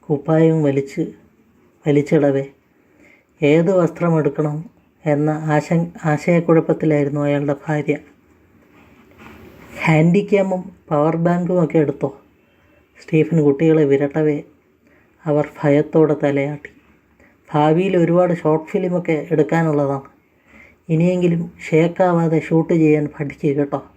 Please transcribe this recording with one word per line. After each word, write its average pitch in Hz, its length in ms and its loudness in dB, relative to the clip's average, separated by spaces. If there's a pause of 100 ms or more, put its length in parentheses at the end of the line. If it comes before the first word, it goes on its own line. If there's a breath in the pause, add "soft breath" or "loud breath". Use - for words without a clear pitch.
കുപ്പായവും 160 540 2
വലിച്ച്, 139 400 -2 (800)
വലിച്ചിടവേ 143 600 0 (960 soft breath)
ഏത് 165 360 2
വസ്ത്രമെടുക്കണം 156 800 -2 (480)
എന്ന 151 240 0 (160)
ആശ-, 170 460 0 (140)
ആശയക്കുഴപ്പത്തിലായിരുന്നു 156 1160 0
അയാളുടെ 143 340 -2
ഭാര്യ. 147 420 -4 (1800)
"ഹാൻഡിക്യാമും 185 840 0 (260)
പവർ 156 280 0
ബാങ്കും 175 440 -2
ഒക്കെ 156 180 0
എടുത്തോ?" 143 320 -2 (920 soft breath)
സ്റ്റീഫൻ 156 440 0
കുട്ടികളെ 156 420 4
വിരട്ടവേ 143 520 0 (880 soft breath)
അവർ 147 280 0
ഭയത്തോടെ 147 600 2
തലയാട്ടി. 143 560 -4 (800 soft breath)
"ഭാവിയിൽ 160 480 2
ഒരുപാട് 175 360 2
ഷോർട്ട് 156 360 -2
ഫിലിമൊക്കെ 175 640 -4
എടുക്കാനുള്ളതാണ്. 147 760 -2 (800 soft breath)
ഇനിയെങ്കിലും 170 520 0 (200)
ഷേക്കാവാതെ 170 760 0
ഷൂട്ട് 165 340 0
ചെയ്യാൻ 151 320 2
പഠിക്കുക 147 480 -6
കേട്ടോ." 143 260 -2 (180)